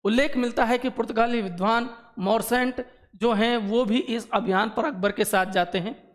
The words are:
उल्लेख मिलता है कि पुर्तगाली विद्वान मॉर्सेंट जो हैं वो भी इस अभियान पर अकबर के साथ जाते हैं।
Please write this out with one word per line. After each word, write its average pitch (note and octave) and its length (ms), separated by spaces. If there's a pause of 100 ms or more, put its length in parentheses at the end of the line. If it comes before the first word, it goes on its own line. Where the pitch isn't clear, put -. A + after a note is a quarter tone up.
उल्लेख B3 320
मिलता A#3+ 280
है B3 140
कि B3+ 100
पुर्तगाली A#3 540
विद्वान G3+ 460 (300)
मॉर्सेंट B3 680 (320)
जो A3+ 160
हैं A3+ 240 (140)
वो A#3+ 140
भी A3+ 140
इस A#3 320
अभियान G3 380
पर - 160
अकबर G3 280
के G#3 120
साथ F#3 220
जाते F#3 320
हैं। G3+ 180 (180)